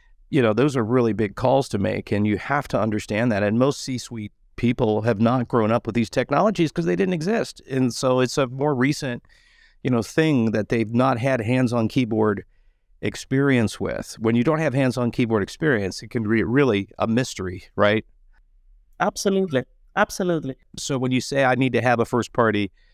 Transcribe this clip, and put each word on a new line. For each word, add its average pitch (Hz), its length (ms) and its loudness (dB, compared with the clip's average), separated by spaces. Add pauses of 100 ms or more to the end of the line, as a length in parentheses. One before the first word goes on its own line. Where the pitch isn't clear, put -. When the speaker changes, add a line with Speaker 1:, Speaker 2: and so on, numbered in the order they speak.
(300)
Speaker 1:
you 131 100 2
know, 113 140 4
those 131 240 2
are 117 60 2
really 117 280 2
big 101 220 -2
calls 131 340 0
to 107 100 -2
make, 101 360 -2
and 104 120 2
you 104 120 2
have - 300 -4
to 127 100 -2
understand 107 540 -2
that. 101 100 0
And 104 160 2
most 135 240 2
C-suite 117 500 -10 (240)
people 113 460 0
have 110 180 0
not 117 280 0
grown 110 240 2
up 117 140 0
with 107 80 -4
these 117 160 0
technologies 160 640 0
'cause 170 140 -4
they 175 100 0
didn't 185 180 0
exist. 180 540 -4
And 131 240 0
so 127 280 0
it's 127 180 0
a 139 80 2
more 139 280 -2
recent, 127 500 -2 (580)
you 135 80 0
know, 120 120 2
thing 135 500 2
that 107 160 -2
they've 113 260 -2 (100)
not 131 140 2
had 131 220 0
hands-on 117 480 0
keyboard 107 560 0 (580)
experience 127 760 0
with. - 400 -6
When 113 160 2
you 120 80 4
don't 156 160 0
have 147 140 -2
hands-on 127 360 0
keyboard 110 320 0
experience, 104 600 -2
it 110 80 -16
can 120 120 -2
be 107 220 0
really 113 440 2 (100)
a 95 80 0
mystery, 101 580 -4 (120)
right? 104 280 4 (960)
Speaker 2:
Absolutely. 190 640 -2 (320)
Absolutely. 170 580 -2 (240)
Speaker 1:
So - 180 -4
when 127 160 -2
you 127 80 2
say, 139 240 0
"I 127 120 4
need 127 180 0
to 117 80 0
have 120 180 2
a 113 60 2
first-party, 110 640 0 (240)